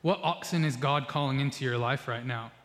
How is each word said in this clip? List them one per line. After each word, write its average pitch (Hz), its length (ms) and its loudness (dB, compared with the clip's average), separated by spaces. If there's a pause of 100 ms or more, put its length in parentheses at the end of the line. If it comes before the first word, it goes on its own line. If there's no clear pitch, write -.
What 185 220 2
oxen 170 400 0
is 147 120 2
God 139 320 2
calling 139 320 0
into 139 260 -2
your 120 120 0
life 120 300 0
right 120 180 -4
now? 117 260 -6 (140)